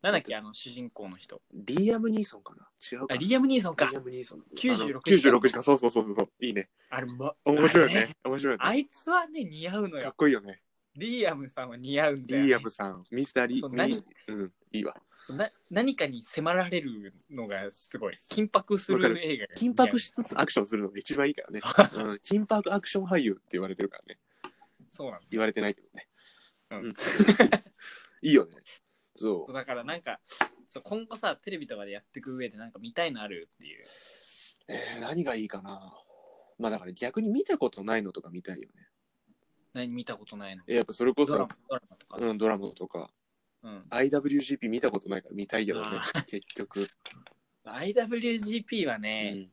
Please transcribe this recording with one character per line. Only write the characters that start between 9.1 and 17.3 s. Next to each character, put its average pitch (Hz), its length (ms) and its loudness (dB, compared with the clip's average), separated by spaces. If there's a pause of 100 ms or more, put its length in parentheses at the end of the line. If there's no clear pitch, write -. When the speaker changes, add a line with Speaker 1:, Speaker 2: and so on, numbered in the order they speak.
Speaker 1:
ね、 311 160 -8
似 160 240 -8
合 196 120 -4
う 202 100 -2
の 156 80 -8
よ。 131 60 -4
Speaker 2:
か 135 80 -4
っ - 40 -20
こ 151 140 6
い - 20 6
い - 20 6
よ 110 60 2
ね。 101 240 -14 (320)
Speaker 1:
リ 233 260 -4
ー 180 100 2
ア 156 40 -4
ム 139 140 -10
さ 131 160 -10
ん 123 40 -14
は 120 80 -16
似 135 220 -2
合 151 120 4
う - 20 0
ん 131 140 -6
だ 131 80 -2
よ 139 60 4
ね。 139 60 6
Speaker 2:
リ 131 60 8
ー 117 40 6
ア - 40 2
ム 110 80 -6
さ 101 180 -4
ん、 90 240 -10
ミ 127 140 -2
ス - 80 -12
タ 131 80 4
ー 120 60 2
リ 123 100 -2
ー、 - 20 0
Speaker 1:
そ 151 80 -6
う、 131 60 -8
何？ 208 220 2
Speaker 2:
ミ-、 208 80 -8 (240)
う 107 180 -4
ん、 92 80 -12 (180)
い 107 80 -4
い 101 60 -2
わ。 - 100 -6 (360)
Speaker 1:
な-、 202 180 -2 (200)
何 240 280 2
か 156 100 0
に 123 160 -8
迫 160 300 -2
ら 185 160 2
れ 175 100 0
る 107 340 -8 (160)
の 123 180 -8